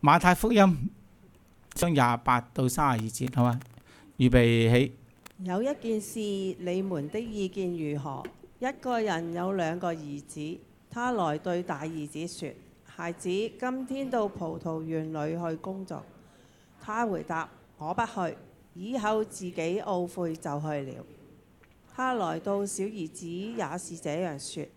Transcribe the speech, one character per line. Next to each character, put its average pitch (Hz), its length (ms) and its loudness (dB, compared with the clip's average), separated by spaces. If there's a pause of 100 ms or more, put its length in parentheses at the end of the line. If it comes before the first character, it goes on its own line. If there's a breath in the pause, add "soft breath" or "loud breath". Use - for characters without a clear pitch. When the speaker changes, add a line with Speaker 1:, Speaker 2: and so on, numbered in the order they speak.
Speaker 1:
馬 151 160 10
太 180 160 8
福 220 200 2
音 185 360 6 (840)
章 175 200 2
廿 120 300 6
八 123 160 4 (140)
到 131 160 2
三 131 280 2
十 110 60 -2
二 110 60 -4
節， 123 260 -4
好 123 80 6
嘛？ 123 160 4 (580 soft breath)
預 127 120 8
備 117 440 8
起。 123 200 4 (460)
Speaker 2:
有 185 220 -2
一 240 40 0 (160)
件 226 180 -2
事， 214 200 -8
你 190 640 -2
們 165 280 -4
的 208 100 -6
意 214 300 -4
見 185 220 -4 (220)
如 143 60 -2
何？ 139 240 -8 (360)
一 254 200 -2
個 247 200 -2
人 170 340 -2
有 180 200 -2
兩 170 240 0
個 175 160 -2
兒 147 300 -8
子， 156 340 -10 (320)
他 247 220 -4
來 170 260 0
對 175 260 -2
大 156 200 -6
兒 160 240 -6
子 156 180 -8
說 170 240 -8 (360)
：“孩 170 260 -8
子， 170 180 -8
今 247 560 -2
天 269 240 -6
到 233 160 2
葡 165 320 -6
萄 160 240 -4
園 160 300 -4
裏 156 240 -2
去 165 220 -4
工 190 280 -8
作。” 160 160 -10 (800 soft breath)
他 226 260 -2
回 185 180 -2
答 160 260 -4 (280)
：“我 156 160 -4
不 - 120 0
去， 180 320 -4 (380)
以 214 220 -6
後 214 240 2
自 214 240 -6
己 175 60 -6 (300)
懊 180 260 0
悔 175 260 -4
就 147 280 -4
去 156 60 -4
了。” 135 360 -6 (880)
他 254 200 0
來 170 260 0
到 202 260 0
小 196 200 -4
兒 202 240 -6
子 - 180 -12
也 180 500 -6
是 175 200 -10
這 156 140 -6
樣 156 280 -4
說。 147 240 -8 (140)